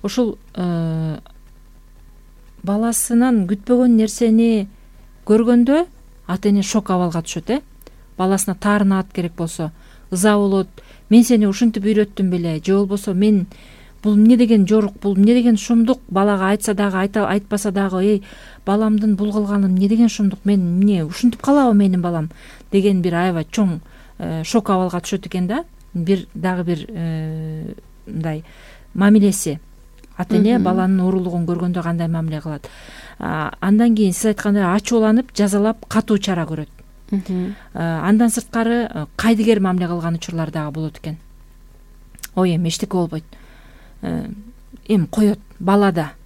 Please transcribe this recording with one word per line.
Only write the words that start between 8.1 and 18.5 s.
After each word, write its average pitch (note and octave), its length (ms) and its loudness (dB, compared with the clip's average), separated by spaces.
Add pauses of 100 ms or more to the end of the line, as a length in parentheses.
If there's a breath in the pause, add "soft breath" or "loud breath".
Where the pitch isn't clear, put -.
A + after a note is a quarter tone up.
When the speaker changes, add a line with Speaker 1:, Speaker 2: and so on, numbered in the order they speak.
Speaker 1:
Баласына F#3+ 380 0
таарынат G3 580 0
керек E3+ 220 -6
болсо, D#3+ 380 -8 (380 soft breath)
ыза G3+ 260 2
болот. G3 320 0 (420 soft breath)
«Мен A3+ 140 8
сени A3 220 2
ушинтип G3+ 380 0
үйрөттүм G#3 460 0
беле?» E3+ 340 -4
же F#3+ 80 0
болбосо, G3 400 -2
«Мен G3 340 2 (560 loud breath)
бул G#3 120 0
эмне A3 220 8
деген A3 300 4
жорук, G#3 340 0
бул G3+ 160 -2
эмне G#3 180 4
деген A#3+ 220 4
шумдук?» A#3 520 0
балага F#3+ 420 0
айтса G#3 240 -2
дагы, G3 240 -2
айта, G3 300 -2
айтпаса G3+ 420 -4
дагы, F#3+ 320 -2
«Эй, G3+ 200 2 (440 loud breath)